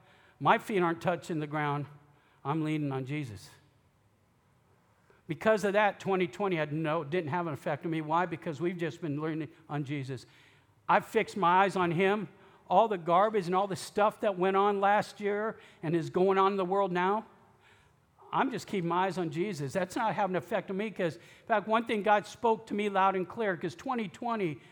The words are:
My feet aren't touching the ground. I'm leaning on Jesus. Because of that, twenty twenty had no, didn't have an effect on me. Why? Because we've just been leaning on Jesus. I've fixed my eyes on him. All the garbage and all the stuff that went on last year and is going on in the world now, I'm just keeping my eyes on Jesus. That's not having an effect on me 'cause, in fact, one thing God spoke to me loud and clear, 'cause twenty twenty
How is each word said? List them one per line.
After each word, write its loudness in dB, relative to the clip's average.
My 6
feet -2
aren't 0
touching -2
the -4
ground. -2
I'm -2
leaning -2
on -4
Jesus. -8
Because 2
of 0
that, 2
twenty 2
twenty -2
had -2
no, -2
didn't -4
have -2
an -4
effect -6
on -4
me. -2
Why? 0
Because -8
we've -4
just -6
been -4
leaning -4
on -4
Jesus. -8
I've 4
fixed -2
my 4
eyes 0
on 2
him. 2
All 6
the -2
garbage 2
and -2
all 2
the -6
stuff 0
that 0
went 2
on 4
last 2
year -2
and 0
is -2
going 4
on 4
in -2
the 0
world 2
now, 0
I'm 0
just -8
keeping -2
my 2
eyes -4
on -2
Jesus. -4
That's -2
not -2
having 0
an 0
effect -4
on -4
me -4
'cause, -2
in -20
fact, 0
one 2
thing -2
God 4
spoke 0
to -6
me 0
loud 4
and -2
clear, -2
'cause -6
twenty -4
twenty -4